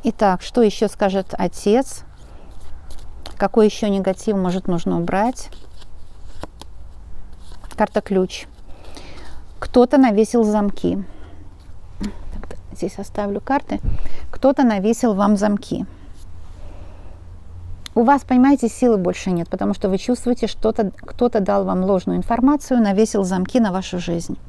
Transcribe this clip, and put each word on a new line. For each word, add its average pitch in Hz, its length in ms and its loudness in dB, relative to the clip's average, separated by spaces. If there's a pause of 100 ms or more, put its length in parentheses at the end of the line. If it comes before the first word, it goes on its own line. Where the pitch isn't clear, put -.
Итак, 202 380 2
что - 200 0
ещё 208 280 4
скажет 190 480 0
отец? 208 640 0 (1300)
Какой 214 300 4
ещё 208 200 0
негатив, 196 480 0
может, 185 320 0
нужно 175 320 0
убрать? 190 500 -2 (2250)
Карта 208 240 0
ключ. - 460 -2 (1120)
Кто-то 254 380 4
навесил 226 460 6
замки. 202 600 2 (960)
Так, - 580 -8 (160)
здесь - 260 -6
оставлю 202 400 -4
карты. - 400 -2 (500)
Кто-то 277 340 4
навесил 220 500 4
вам 202 240 4
замки. 202 480 0 (2000)
У 240 80 6
вас, 269 200 6
понимаете, 254 440 6
силы 226 300 4
больше 180 340 0
нет, 170 180 0
потому 196 240 -2
что - 140 -2
вы 190 100 2
чувствуете, 240 500 0
что-то, 220 500 0
кто-то - 420 0
дал 196 240 2
вам 185 220 0
ложную 185 320 2
информацию, 247 640 2
навесил 202 420 4
замки 185 380 2
на 202 100 2
вашу 185 280 -4
жизнь. 170 380 -4 (120)